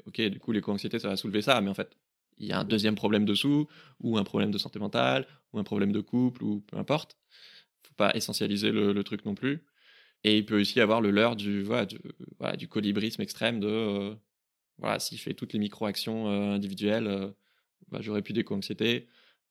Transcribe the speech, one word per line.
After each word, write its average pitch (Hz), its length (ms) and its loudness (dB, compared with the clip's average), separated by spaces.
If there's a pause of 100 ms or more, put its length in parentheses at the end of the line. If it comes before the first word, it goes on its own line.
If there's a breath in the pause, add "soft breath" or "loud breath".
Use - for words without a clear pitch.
ok, 113 160 -4
du 101 160 0
coup, - 140 -4
l'éco-anxiété, 104 460 -2
ça 101 100 -4
va 98 80 -2
soulever 104 260 -2
ça, 123 180 4
mais 98 80 0
en 98 60 -4
fait, - 200 -8 (440)
il 107 80 -8
y 98 60 -4
a 95 60 0
un 101 60 0
deuxième 107 300 2
problème 104 320 2
dessous, 143 420 2 (320 loud breath)
ou 113 160 0
un 101 80 2
problème 104 260 0
de 101 60 -2
santé - 220 -6
mentale, 127 480 0 (260 soft breath)
ou 117 60 -6
un 101 60 -2
problème 101 280 0
de 104 80 0
couple, 123 420 0
ou 104 180 -2
peu 101 180 -12
importe. - 400 -4 (640 loud breath)
Faut - 120 -20
pas 101 200 2
essentialiser 104 580 0
le, 104 220 4
le 101 100 0
truc - 220 -8
non 104 80 -2
plus. 139 280 -4 (600 soft breath)
Et 107 140 6
il 104 80 0
peut 104 140 4
aussi 101 180 2
y 120 40 10
avoir 110 180 6
le 104 100 4
leurre 110 260 4
du, 101 260 -2
voilà, 110 240 0
du, - 120 -10 (400)
voilà, 95 180 -4
du - 120 -10
colibrisme 107 540 0
extrême 110 380 -2
de, 104 80 -2
euh, 104 460 -2 (640)
voilà, 107 200 -2
si - 180 -8
je - 60 -12
fais - 120 -4
toutes - 180 -10
les 113 60 -2
micro-actions, 107 720 -4
euh, 101 260 0
individuelles, 101 520 0
euh, 98 220 -2 (600)
bah, - 100 -8
j'aurai 107 220 -2
plus 110 100 -6
d'éco-anxiété. 107 720 -2 (440 soft breath)